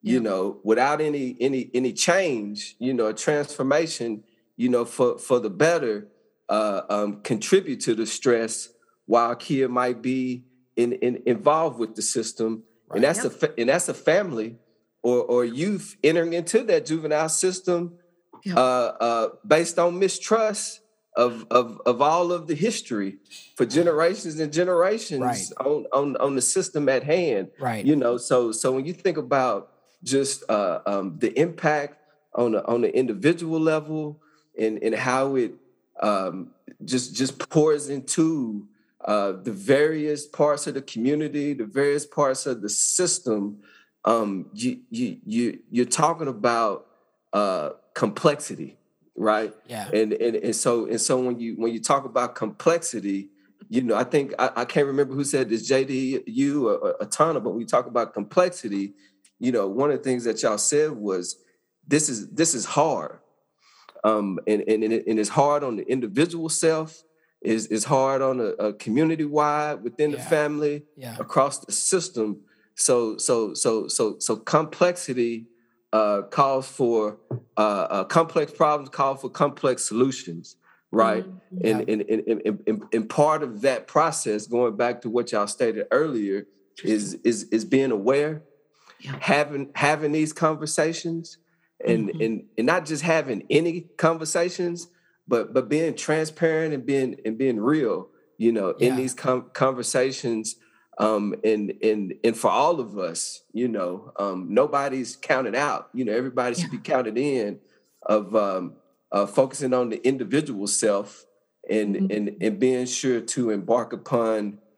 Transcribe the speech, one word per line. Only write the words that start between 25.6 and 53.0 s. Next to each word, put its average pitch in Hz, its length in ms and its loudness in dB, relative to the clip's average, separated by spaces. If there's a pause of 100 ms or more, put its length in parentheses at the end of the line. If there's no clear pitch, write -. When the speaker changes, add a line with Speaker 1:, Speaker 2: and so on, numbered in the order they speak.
Speaker 1:
on, 139 260 0
on 139 180 0
the 127 60 2
system 151 460 0
at 131 160 2
hand. 143 460 0 (100)
Speaker 2:
Right. 117 260 -2
Speaker 1:
You 147 120 6
know, 123 180 2
so, 120 380 2
so 131 180 0
when 135 140 -2
you 175 80 -6
think 170 240 -2
about 127 540 0 (320)
just, 135 460 0
uh, 101 360 2
um, 98 340 -2
the 113 180 0
impact 151 600 0 (360)
on 117 200 2
the, 104 120 0
on 120 140 2
the 113 160 2
individual 151 640 0
level 156 640 -2 (360)
and, 110 240 -2
and 110 140 0
how 131 400 0
it, 120 160 0 (480)
um, 95 520 -2 (340)
just, 127 280 -2
just - 360 -4
pours 151 400 2
into, 139 800 -2 (340)
uh, 101 300 0
the 101 180 -8
various 147 760 0
parts 147 420 0
of 135 80 -6
the 135 60 -6
community, 143 720 -2
the 120 120 -4
various 143 400 0
parts 135 400 0
of 123 160 -4
the 101 80 -6
system, 107 880 0 (460)
um, 104 480 0
you, 123 260 -4 (100)
you, 113 360 -4
you, 113 340 -2 (100)
you're 123 160 2 (180)
talking 160 260 0
about, 117 560 0 (480)
uh, 92 380 0 (240)
complexity, 110 840 0 (380)
right? 107 380 0 (140)
Speaker 2:
Yeah. 104 260 -8
Speaker 1:
And, 107 200 2
and, 117 240 0
and 107 180 -2
so, 120 300 0
and 113 160 -2
so 131 180 2
when 127 200 -2
you, 117 160 -6
when 113 180 -2
you 110 80 -6
talk 139 240 0
about 123 280 -2
complexity, 101 960 -2 (380)